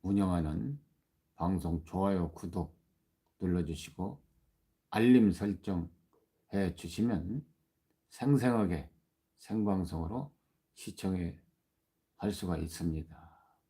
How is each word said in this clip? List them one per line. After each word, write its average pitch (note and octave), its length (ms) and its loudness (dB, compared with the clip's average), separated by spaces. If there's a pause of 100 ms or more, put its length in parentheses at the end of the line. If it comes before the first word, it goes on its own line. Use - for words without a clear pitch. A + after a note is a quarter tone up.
운영하는 F#2 760 0 (540)
방송 E2+ 500 -2
좋아요, F#2 480 0
구독 F2 460 -8 (640)
눌러주시고 F2+ 840 -4 (680)
알림 A2+ 420 8
설정 F2+ 580 -4 (640)
해주시면 G2 920 -2 (640)
생생하게 A#2 800 2 (480)
생방송으로 G2 960 -2 (400)
시청해 F#2 640 -6 (800)
할 G#2 160 -4
수가 F2+ 260 -4
있습니다. D#2+ 720 -6 (400)